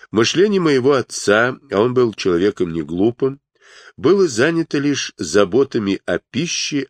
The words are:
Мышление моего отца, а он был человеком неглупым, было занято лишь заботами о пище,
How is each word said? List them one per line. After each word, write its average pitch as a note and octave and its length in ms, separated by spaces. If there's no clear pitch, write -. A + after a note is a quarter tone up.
Мышление F3+ 500
моего C#3 320
отца, A#2+ 640
а G2 100
он B2 120
был B2 220
человеком F2+ 580
неглупым, G2 680
было F3+ 320
занято D#3 500
лишь C#3 380
заботами G2+ 880
о F2+ 140
пище, C#3+ 720